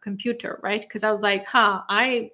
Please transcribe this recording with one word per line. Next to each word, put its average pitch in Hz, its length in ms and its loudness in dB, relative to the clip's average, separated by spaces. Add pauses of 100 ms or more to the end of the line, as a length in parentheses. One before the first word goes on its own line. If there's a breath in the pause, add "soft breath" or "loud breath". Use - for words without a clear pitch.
computer, 226 600 -6
right? 208 260 -4
Cause 202 160 -6
I 214 80 2
was 208 100 -2
like, 196 240 0
Huh, 202 420 4
I 226 460 2